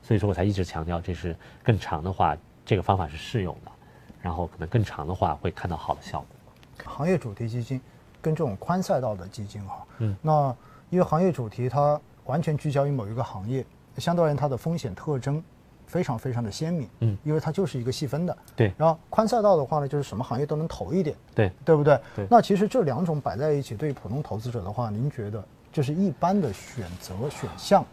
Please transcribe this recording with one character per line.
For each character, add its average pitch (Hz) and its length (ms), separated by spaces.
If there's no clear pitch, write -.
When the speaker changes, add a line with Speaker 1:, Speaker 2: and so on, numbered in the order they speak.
Speaker 1:
所 113 160
以 - 20
说 104 80
我 98 60
才 87 100
一 104 80
直 95 140
强 80 180
调， 85 160
这 87 140
是 85 220
更 110 180
长 78 240
的 92 80
话， 85 240
这 113 100
个 90 60
方 98 160
法 85 100
是 71 80
适 101 280
用 82 200
的， - 80
然 87 140
后 85 140
可 - 100
能 82 100
更 110 160
长 76 240
的 87 60
话 90 220
会 87 160
看 - 180
到 82 80
好 - 160
的 - 80
效 - 180
果。 67 80
Speaker 2:
行 - 220
业 185 100
主 110 160
题 117 140
基 120 160
金 131 160
跟 156 160
这 165 80
种 110 140
宽 185 240
赛 180 180
道 117 160
的 90 120
基 104 180
金 101 180
哈， - 220
Speaker 1:
嗯。 107 220
Speaker 2:
那 151 320
因 175 80
为 180 80
行 156 160
业 185 100
主 123 160
题 120 220
它 143 320
完 151 160
全 156 160
聚 151 140
焦 139 160
于 143 40
某 120 160
一 107 60
个 120 100
行 98 240
业， 131 160
相 170 160
对 170 100
而 - 20
言 147 80
它 139 120
的 135 100
风 165 180
险 143 180
特 147 260
征 143 220
非 175 180
常 123 140
非 127 160
常 120 100
的 104 80
鲜 160 220
明， 147 160
Speaker 1:
嗯。 107 240
Speaker 2:
因 151 100
为 156 60
它 156 120
就 190 140
是 135 140
一 117 40
个 127 80
细 147 140
分 147 200
的。 160 120
Speaker 1:
对。 104 220
Speaker 2:
然 160 120
后 160 100
宽 220 180
赛 233 140
道 202 140
的 147 80
话 151 160
呢， 139 80
就 147 100
是 143 60
什 - 140
么 107 60
行 120 160
业 147 60
都 151 100
能 156 120
投 98 260
一 190 80
点， 151 140
Speaker 1:
对。 98 180
Speaker 2:
对 165 120
不 147 80
对？ 139 140
Speaker 1:
对。 101 140
Speaker 2:
那 233 120
其 196 140
实 196 120
这 254 140
两 147 240
种 156 160
摆 - 160
在 151 160
一 143 80
起， 120 140
对 151 140
于 135 40
普 - 160
通 135 120
投 101 160
资 120 140
者 113 120
的 87 60
话， 113 200
您 113 200
觉 104 220
得 104 120
就 156 100
是 139 120
一 185 180
般 185 280
的 139 120
选 - 340
择 107 300
选 113 260
项 185 380